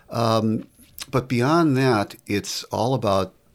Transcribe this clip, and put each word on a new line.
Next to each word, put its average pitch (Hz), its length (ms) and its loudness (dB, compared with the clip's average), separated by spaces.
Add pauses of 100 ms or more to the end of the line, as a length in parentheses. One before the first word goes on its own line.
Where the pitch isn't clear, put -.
(100)
Um, 113 560 0 (440)
but 131 180 -2
beyond 143 480 2
that, 127 380 0 (120)
it's - 380 -4
all 110 300 -2
about 98 400 0 (200)